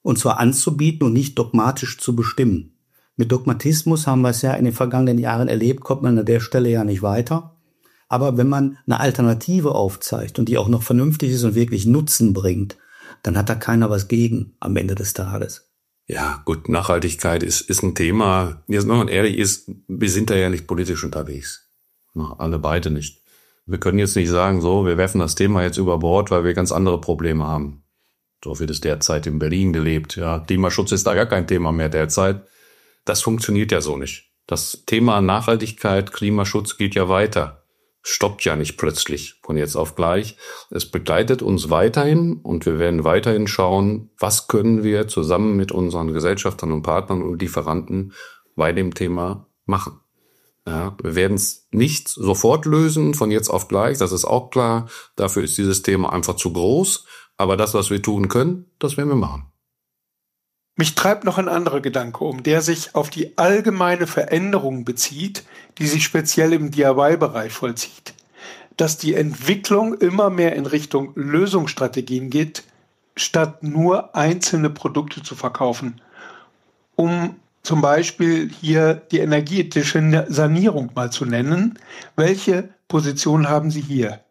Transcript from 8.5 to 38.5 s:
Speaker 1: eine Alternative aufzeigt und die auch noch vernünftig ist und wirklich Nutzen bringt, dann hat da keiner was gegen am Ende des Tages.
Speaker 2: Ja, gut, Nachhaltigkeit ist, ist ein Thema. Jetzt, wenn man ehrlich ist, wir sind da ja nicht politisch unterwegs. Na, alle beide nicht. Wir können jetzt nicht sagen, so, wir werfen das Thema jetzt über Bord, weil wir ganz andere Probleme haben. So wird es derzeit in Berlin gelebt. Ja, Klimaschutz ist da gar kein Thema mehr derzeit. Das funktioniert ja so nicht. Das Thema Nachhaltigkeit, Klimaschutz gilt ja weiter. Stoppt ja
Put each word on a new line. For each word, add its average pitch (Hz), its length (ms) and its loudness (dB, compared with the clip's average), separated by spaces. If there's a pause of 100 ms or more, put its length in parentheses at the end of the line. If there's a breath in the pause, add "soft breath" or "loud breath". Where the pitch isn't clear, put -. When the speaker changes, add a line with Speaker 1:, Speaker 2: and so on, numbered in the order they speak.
Speaker 1:
eine - 140 0
Alternative 135 760 2
aufzeigt 104 640 -2
und 113 80 2
die 123 100 2
auch 107 120 2
noch 117 140 2
vernünftig 139 480 2
ist 123 120 0
und 110 100 2
wirklich 113 320 0
Nutzen 120 460 4
bringt, 95 460 -2 (460 loud breath)
dann 101 140 0
hat 104 120 0
da 110 60 0
keiner 113 340 2
was 101 180 0
gegen 113 540 0
am - 160 -2
Ende 95 180 -2
des 98 180 -6
Tages. 98 560 -8 (380)
Speaker 2:
Ja, - 380 -4
gut, 80 240 -4
Nachhaltigkeit 85 760 0
ist, - 160 -2
ist - 240 -2
ein 92 100 0
Thema. 92 720 0
Jetzt, 104 200 0
wenn 117 100 4
man 107 120 0
ehrlich 98 280 0
ist, 101 320 -2 (200)
wir 95 200 -2
sind 107 200 0
da 104 60 2
ja 92 140 2
nicht 85 160 -4
politisch 87 380 -4
unterwegs. 71 680 -10 (440)
Na, 78 260 -8
alle 82 180 -2
beide 78 320 0
nicht. 73 320 -4 (440 soft breath)
Wir 92 160 -4
können 95 180 2
jetzt 98 160 0
nicht 87 140 2
sagen, 90 320 2
so, 95 240 2
wir 87 120 2
werfen 95 220 2
das 80 160 0
Thema 98 260 2
jetzt 87 160 -2
über 90 200 2
Bord, 90 340 2
weil 87 140 2
wir 87 80 2
ganz 92 180 0
andere 87 300 2
Probleme 80 440 -2
haben. 73 380 -6 (580)
So 73 160 -10
wird 78 120 -4
es 76 100 -6
derzeit 76 480 -2
in 76 100 -2
Berlin 85 360 0
gelebt. 78 420 -2
Ja, 82 240 -4
Klimaschutz 95 540 0
ist 95 120 -2
da 90 80 2
gar 104 120 4
kein 95 200 0
Thema 85 280 0
mehr 80 160 0
derzeit. 95 580 0 (560 soft breath)
Das 104 180 -2
funktioniert 107 520 0
ja 80 80 2
so 76 160 -6
nicht. - 340 -12 (160)
Das - 380 -6
Thema 113 340 2
Nachhaltigkeit, 104 920 0
Klimaschutz 104 640 -2
gilt 101 180 -2
ja 92 140 2
weiter. 92 560 0 (360)
Stoppt - 440 -2
ja 80 100 0